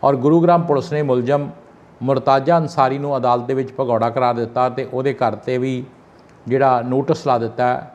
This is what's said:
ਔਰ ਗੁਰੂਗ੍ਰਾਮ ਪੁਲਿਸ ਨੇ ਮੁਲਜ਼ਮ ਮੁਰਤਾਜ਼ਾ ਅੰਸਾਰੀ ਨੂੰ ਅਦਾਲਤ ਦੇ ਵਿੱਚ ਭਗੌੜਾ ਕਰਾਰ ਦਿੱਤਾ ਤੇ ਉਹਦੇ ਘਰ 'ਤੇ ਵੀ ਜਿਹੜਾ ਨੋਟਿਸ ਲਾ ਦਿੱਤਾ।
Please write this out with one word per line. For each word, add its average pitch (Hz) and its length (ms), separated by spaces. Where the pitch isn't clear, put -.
ਔਰ 139 120
ਗੁਰੂਗ੍ਰਾਮ 165 460
ਪੁਲਿਸ 143 300
ਨੇ 151 100
ਮੁਲਜ਼ਮ 135 480
ਮੁਰਤਾਜ਼ਾ 135 560
ਅੰਸਾਰੀ 139 400
ਨੂੰ 143 180
ਅਦਾਲਤ 123 280
ਦੇ 131 100
ਵਿੱਚ 131 260
ਭਗੌੜਾ 117 300
ਕਰਾਰ 120 240
ਦਿੱਤਾ 120 340
ਤੇ 123 240
ਉਹਦੇ 131 220
ਘਰ 120 180
'ਤੇ 127 260
ਵੀ 127 260
ਜਿਹੜਾ 131 320
ਨੋਟਿਸ 131 460
ਲਾ 123 120
ਦਿੱਤਾ। 123 560